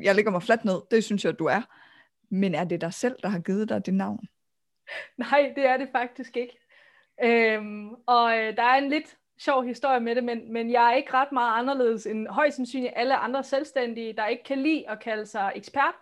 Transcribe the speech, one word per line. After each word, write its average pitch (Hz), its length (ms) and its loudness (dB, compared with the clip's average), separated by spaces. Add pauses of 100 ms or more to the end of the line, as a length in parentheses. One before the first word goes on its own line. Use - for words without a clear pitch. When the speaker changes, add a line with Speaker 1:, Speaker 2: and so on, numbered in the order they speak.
Speaker 1:
jeg 196 120 4
lægger 208 160 4
mig 180 120 0
fladt 233 220 2
ned, 185 160 0 (100)
det 226 140 4
synes 202 200 -2
jeg, 165 140 0
du 160 80 -2
er. 151 140 2 (680)
Men 190 260 0
er 165 100 -2
det 175 160 -4
dig 170 140 -4
selv, 254 280 -4
der 190 60 -4
har 202 120 -2
givet 202 280 -2
dig 214 180 -4
det 185 80 -2
navn? 190 340 -4 (880)
Speaker 2:
Nej, 262 400 2
det 277 100 2
er 254 100 4
det 262 160 -4
faktisk 247 440 -6
ikke. 240 220 -6 (680)
Øhm, 214 640 2 (180)
og, 233 320 4
øh, 220 180 -2
der 233 60 0
er 247 160 6
en 277 120 0
lidt 311 260 -4 (220)
sjov 269 260 2
historie 247 360 0
med 233 140 -2
det, 247 100 0
men, 233 280 -6
men 233 200 -4
jeg 233 200 6
er 247 40 4
ikke 285 180 -2
ret 277 180 2
meget 240 260 2
anderledes 247 480 0
end 220 220 -6
højst 285 280 0
sandsynligt 247 400 -6
alle 254 200 2
andre 254 280 -2
selvstændige, 240 680 -4
der 214 140 -4
ikke 233 180 -4
kan 269 140 -4
lide 285 320 -2
at 214 100 -8
kalde 214 260 -6
sig 196 280 -4
ekspert. 277 480 0